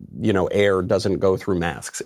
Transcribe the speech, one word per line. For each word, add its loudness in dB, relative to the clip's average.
you 0
know, 2
air 2
doesn't 0
go 2
through -2
masks. -6